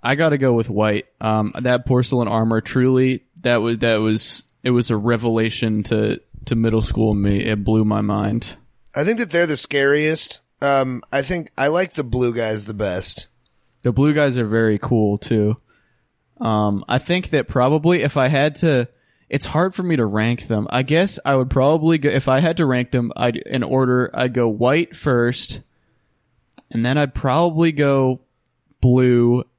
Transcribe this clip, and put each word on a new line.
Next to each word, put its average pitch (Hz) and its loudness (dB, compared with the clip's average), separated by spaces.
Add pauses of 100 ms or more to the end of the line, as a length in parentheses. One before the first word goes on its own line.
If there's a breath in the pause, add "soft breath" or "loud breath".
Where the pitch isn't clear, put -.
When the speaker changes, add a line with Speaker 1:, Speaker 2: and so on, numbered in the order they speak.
Speaker 1:
I 127 0
gotta 151 2
go 131 2
with 117 0
white. 104 0 (160)
Um, 110 0
that 123 0
porcelain 123 0
armor, 113 0
truly, 131 0 (180)
that 120 2
was, 113 0
that 113 2
was, 110 0 (200)
it 123 0
was 120 2
a 110 0
revelation 113 0
to, 107 -2 (260)
to 113 -2
middle 113 2
school 110 0
me. 101 0
It 107 -2
blew 110 2
my 107 0
mind. 104 -4 (360)
Speaker 2:
I 143 -2
think 220 -2
that 185 -4
they're 170 2
the 151 -2
scariest. 147 0 (200)
Um, 135 0 (120)
I 139 0
think 160 -6
I 139 0
like 175 -2
the 151 -6
blue 123 -2
guys 110 -4
the 110 -10
best. 95 -6 (540)
Speaker 1:
The 123 -2
blue 143 2
guys 143 0
are 120 -2
very 110 2
cool 107 0
too. 107 0 (880)
Um, 107 0
I 120 0
think 180 -4
that 147 0
probably 151 2
if 139 -2
I 131 2
had 147 0
to, 135 0 (420)
it's - -4
hard 185 0
for 202 -6
me 170 0
to 120 2
rank 107 -2
them. 107 -2
I 127 -2
guess 160 0
I 139 2
would 127 0
probably 156 2
go, 143 0
if 131 -2
I 131 2
had 165 0
to 170 2
rank 123 0
them, 120 -2
I'd, 120 -2
in - -4
order, 127 2
I'd 127 -2
go 120 2
white 123 0
first, 120 -2 (1120)
and 117 -2
then 131 0
I'd 143 0
probably 160 0
go 139 0 (600)
blue 123 4 (160)